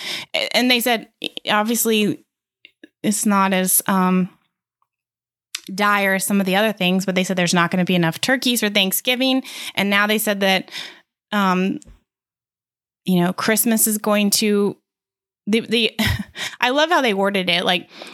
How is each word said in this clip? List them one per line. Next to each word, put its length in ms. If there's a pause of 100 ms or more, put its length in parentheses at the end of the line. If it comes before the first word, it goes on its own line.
(340)
a-, 220
and 160
they 80
said, 300 (400)
obviously, 720 (800)
it's 220
not 260
as, 360
um, 420 (1400)
dire 420
as 100
some 140
of 60
the 100
other 160
things, 340
but 80
they 120
said 100
there's 180
not 160
gonna 140
be 120
enough 260
turkeys 400
for 80
Thanksgiving. 720 (320)
And 140
now 180
they 100
said 220
that, 320 (640)
um, 460 (1200)
you 160
know, 140
Christmas 520
is 120
going 340
to, 460 (680)
the, 160
the, 380 (280)
<laughs> 340
I 80
love 200
how 120
they 120
worded 360
it. 160
Like, 240 (240)